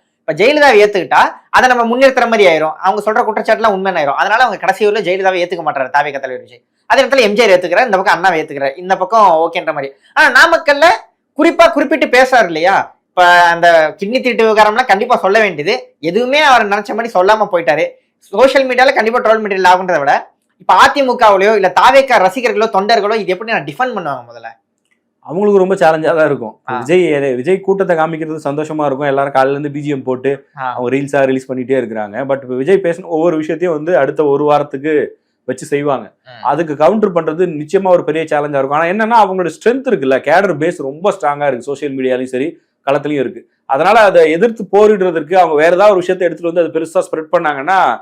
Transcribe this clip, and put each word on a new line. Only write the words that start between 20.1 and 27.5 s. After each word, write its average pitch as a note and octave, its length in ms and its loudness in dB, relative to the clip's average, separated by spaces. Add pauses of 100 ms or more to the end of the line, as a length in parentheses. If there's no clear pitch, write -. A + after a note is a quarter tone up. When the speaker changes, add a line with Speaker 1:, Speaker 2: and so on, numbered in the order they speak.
Speaker 1:
இப்ப F3+ 160 0
அதிமுகவிலயோ A3+ 800 2
இல்ல F#3 260 0
தாவேக்கா C4 380 4
ரசிகர்களோ G#3 520 0
தொண்டர்களோ G#3 460 0
இது F#3 180 -4
எப்படி A3 180 -8
நான் F#3 120 -4
டிஃபெண்ட் A3+ 320 -6
பண்ணுவாங்க C#3+ 280 -8
முதல்ல? A#2 260 -20 (680)
Speaker 2:
அவங்களுக்கு G3+ 400 0
ரொம்ப F#3 160 0
சேலஞ்சா D#3+ 400 2
தான் D#3 100 2
இருக்கும். A#2+ 340 -6 (100)
Speaker 1:
ஆ. B2+ 80 -6
Speaker 2:
விஜய், C#3+ 580 0
விஜய் D#3+ 240 -2